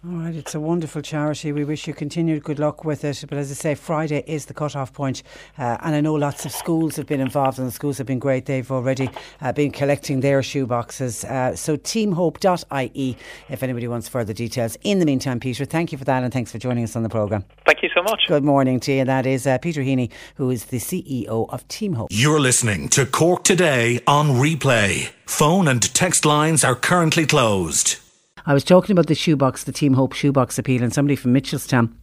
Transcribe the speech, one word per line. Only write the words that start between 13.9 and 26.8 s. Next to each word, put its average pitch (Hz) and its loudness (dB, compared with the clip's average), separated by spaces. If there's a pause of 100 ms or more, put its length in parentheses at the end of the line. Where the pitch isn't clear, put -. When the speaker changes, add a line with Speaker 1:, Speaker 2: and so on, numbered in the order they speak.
Speaker 1:
further 113 -4
details. 117 -4
In 196 2
the 175 4
meantime, 135 0
Peter, 131 -4
thank 165 -2
you 147 -10
for 131 -10
that, 131 2
and 123 -2
thanks 123 -6
for 117 -8
joining 120 -2
us 107 -8
on 117 -2
the 110 -2
programme. 104 -2 (220)
Speaker 2:
Thank - 4
you 180 0
so 175 2
much. 202 0
Speaker 1:
Good 147 2
morning 135 4
to 139 -2
you. 135 2
That 131 0
is, 131 -2
uh, 131 2
Peter 151 -4
Heaney, 127 0 (260)
who 131 -2
is 123 -4
the 123 -4
C - -6
E 131 -6
O 110 -2
of - -10
Team 208 -6
Hope. 110 -4
Speaker 3:
You're 151 2
listening 113 0
to 135 4
Cork 170 2
Today 131 4
on 147 4 (100)
replay. 120 2 (160)
Phone 165 4
and 123 2
text 180 2
lines 151 4
are 127 4
currently 165 2